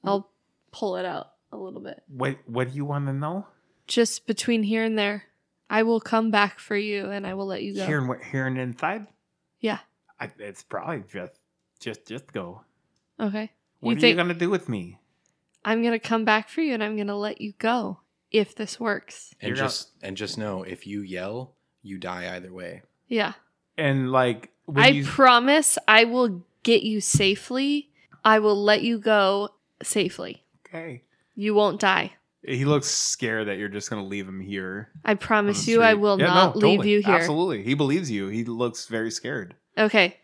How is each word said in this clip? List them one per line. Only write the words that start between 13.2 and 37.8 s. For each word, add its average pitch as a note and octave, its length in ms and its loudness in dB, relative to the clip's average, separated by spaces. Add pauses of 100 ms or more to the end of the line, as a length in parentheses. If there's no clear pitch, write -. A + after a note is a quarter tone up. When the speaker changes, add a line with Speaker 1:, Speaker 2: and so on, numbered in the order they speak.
Speaker 1:
Okay. G#3+ 300 -4 (300)
Speaker 2:
What A#2 120 -2
Speaker 1:
You - 40 0
Speaker 2:
are D3+ 40 -2
Speaker 1:
think A#3+ 120 6
Speaker 2:
you E3 40 2
gonna F3 180 0
do E3+ 140 -2
with F#3+ 200 -2
me? F#2+ 300 -8 (680)
Speaker 1:
I'm A3+ 180 0
gonna A#3 160 0
come A3+ 260 -2
back G#3+ 240 2
for - 140 -6
you D4+ 100 0
and A3 120 -4
I'm G#3+ 120 -4
gonna G3+ 220 -4
let G#3 220 -8
you G#3 180 -10
go A3 400 -2 (320)
if G#3 240 0
this - 240 -10
works. - 640 -6
Speaker 3:
And G#2 80 -6
Speaker 2:
You're B2 80 -2
not C3+ 80 -2
Speaker 3:
just, - 260 -6 (120)
and G2 140 -10
just G#2 220 -8
know, G2+ 240 -6
if F2+ 240 -14
you G2+ 160 -8
yell, G2 540 -10 (260)
you F#2+ 160 -12
die F2+ 380 -8
either F2+ 160 -14
way. F#2 300 -14 (260)
Speaker 1:
Yeah. A3 240 -2 (460)
Speaker 2:
And, C3+ 340 0
like, B2 380 2 (160)
when E3+ 180 4
Speaker 1:
I B3+ 40 10
Speaker 2:
you C#3+ 160 4
Speaker 1:
promise C4 720 6 (100)
I A3 160 8
will A#3 400 0 (180)
get A#3 200 6
you G#3+ 180 -2
safely. B3+ 880 0 (320)
I A3 160 6
will G#3 240 4
let G#3 200 4
you A#3 160 0
go G3+ 520 2 (320)
safely. - 600 -4 (220)
Speaker 2:
Okay. D#3+ 360 -16 (320)
Speaker 1:
You G#3 200 -2
won't G#3 260 4
die. F#3+ 320 2 (300)
Speaker 2:
He C3+ 240 -4
looks D3 220 2
scared A2 600 -2
that G2 100 -4
you're G#2 120 -6
just G2+ 200 -10
gonna G#2 140 -6
leave G2 240 -8
him F#2+ 120 -12
here F#2+ 500 -10 (140)
Speaker 1:
I G#3+ 100 2
promise G3+ 460 0
Speaker 2:
on - 60 -4
the A#3 60 -2
Speaker 1:
you A3+ 100 6
I A3 100 8
Speaker 2:
street. G#3 100 2
Speaker 1:
will G3+ 180 4
Speaker 2:
Yeah, D3+ 60 4
no, F3+ 80 4
Speaker 1:
not F#3 220 6
leave G#3 220 6
Speaker 2:
totally. G3+ 140 2
Speaker 1:
you G#3 80 6
here. G3+ 140 4
Speaker 2:
Absolutely. D#3 480 0
He B2 120 0
believes D3 360 0